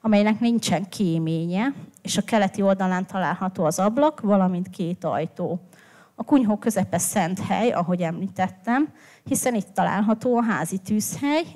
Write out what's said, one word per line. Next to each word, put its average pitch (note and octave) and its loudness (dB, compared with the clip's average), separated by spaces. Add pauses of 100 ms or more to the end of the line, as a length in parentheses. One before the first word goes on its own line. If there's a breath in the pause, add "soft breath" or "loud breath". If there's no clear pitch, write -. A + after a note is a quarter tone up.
amelynek G#3+ 4
nincsen A3+ 0
kéménye, E3+ 0 (280 loud breath)
és - -4
a G3+ 2
keleti G3+ 0
oldalán F#3+ 2
található F#3 -2
az D#3 0
ablak, C#4 2
valamint F#3 2
két F3+ -6
ajtó. D#3+ -4 (560 loud breath)
A A3+ -10
kunyhó A3 2
közepe G3 -2
szent F3+ -2
hely, A#3 0
ahogy F3 0
említettem, F#3 -2 (300 loud breath)
hiszen B3+ -2
itt - -4
található A3 2
a A#3+ 2
házi F#3 -2
tűzhely C#4 -2 (120)